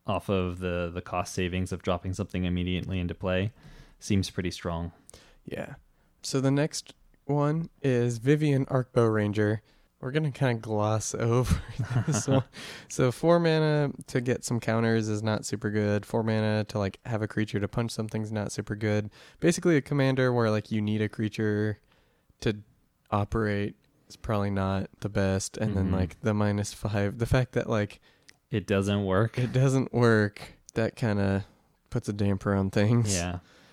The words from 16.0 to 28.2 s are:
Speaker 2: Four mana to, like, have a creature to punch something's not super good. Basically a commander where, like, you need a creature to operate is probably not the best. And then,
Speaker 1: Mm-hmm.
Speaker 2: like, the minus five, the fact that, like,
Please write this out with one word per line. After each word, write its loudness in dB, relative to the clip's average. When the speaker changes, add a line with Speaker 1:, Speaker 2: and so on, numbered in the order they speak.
Speaker 2:
Four -2
mana 2
to, -6
like, -2
have -2
a -2
creature -2
to -2
punch -2
something's -6
not -4
super -6
good. 0
Basically 2
a 4
commander 2
where, 2
like, -2
you 0
need 0
a 0
creature -2
to 0
operate -2
is -20
probably -2
not 0
the -6
best. 0
And -2
then, 2
Speaker 1:
Mm-hmm. 2
Speaker 2:
like, -2
the 2
minus 0
five, -2
the 0
fact 2
that, -2
like, -2